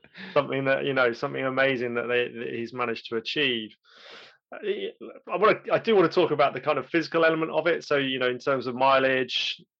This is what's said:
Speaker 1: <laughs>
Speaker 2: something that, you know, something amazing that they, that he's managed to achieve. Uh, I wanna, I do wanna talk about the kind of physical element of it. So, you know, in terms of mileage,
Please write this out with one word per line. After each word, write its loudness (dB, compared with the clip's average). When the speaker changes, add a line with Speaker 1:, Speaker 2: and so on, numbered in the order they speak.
Speaker 1:
<laughs> -10
Speaker 2:
something 0
that, 0
you -2
know, 2
something -6
amazing 0
that -4
they, 0
that -8
he's -8
managed -6
to -4
achieve. -2
Uh, -12
I -4
wanna, 4
I 4
do 2
wanna 6
talk 2
about 2
the -6
kind -2
of -6
physical 0
element 2
of 0
it. 0
So, 0
you 0
know, 2
in -2
terms -2
of -4
mileage, 2